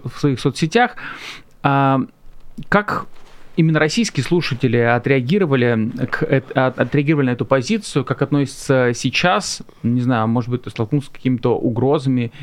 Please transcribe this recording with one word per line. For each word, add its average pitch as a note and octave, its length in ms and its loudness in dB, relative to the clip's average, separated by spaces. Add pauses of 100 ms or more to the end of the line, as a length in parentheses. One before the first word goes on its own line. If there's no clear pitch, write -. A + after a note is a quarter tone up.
в - 160 -10
своих C#3 200 2
соцсетях. E3 560 0 (640)
А, C#3 400 2 (640)
как - 380 0 (500)
именно D#3+ 220 4
российские D#3 460 0
слушатели C3 520 0
отреагировали A#2+ 1120 2 (200)
к - 140 -2
эт-, - 280 0
от-, C3 260 2
отреагировали C#3 500 2
на - 20 2
эту A#2+ 160 -2
позицию? C3+ 580 0
Как - 160 -4
относятся C3 760 0
сейчас? F3+ 680 -2 (200)
Не A#2+ 200 0
знаю, A#2 260 2
может A#2 220 -2
быть, B2 140 -4
ты A#2 60 -12
столкнулся B2+ 380 -2
с - 20 -18
какими-то B2 460 0
угрозами B2+ 760 0 (120)